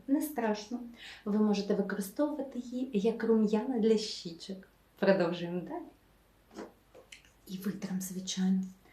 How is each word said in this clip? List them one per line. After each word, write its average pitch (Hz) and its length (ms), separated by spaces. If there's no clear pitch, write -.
не 285 160
страшно. 226 580
Ви 208 140
можете 202 360
використовувати 247 840
її 247 340
як 220 320
рум'яна 220 540
для 220 200
щічок. - 580
Продовжуємо 175 640
далі. 311 240
І 185 120
витрам, 185 420
звичайно. 185 640